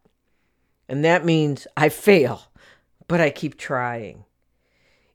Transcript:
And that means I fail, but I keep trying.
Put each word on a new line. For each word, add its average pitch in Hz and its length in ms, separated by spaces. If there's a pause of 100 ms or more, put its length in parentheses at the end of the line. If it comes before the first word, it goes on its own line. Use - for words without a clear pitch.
(880)
And 143 160
that 170 220
means 151 400 (100)
I 151 140
fail, 147 540 (600)
but 170 140
I 156 80
keep 139 300
trying. 120 640 (920)